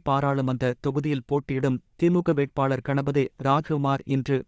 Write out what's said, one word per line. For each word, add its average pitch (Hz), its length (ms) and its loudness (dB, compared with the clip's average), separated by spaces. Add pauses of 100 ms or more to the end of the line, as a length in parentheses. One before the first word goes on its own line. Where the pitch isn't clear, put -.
பாராளுமன்ற 135 720 0
தொகுதியில் 143 460 -2
போட்டியிடும் 135 520 0 (200)
திமுக 170 340 2
வேட்பாளர் 135 540 0
கணபதி 139 360 0 (200)
ராஜகுமார் 139 640 0
இன்று 135 300 0 (100)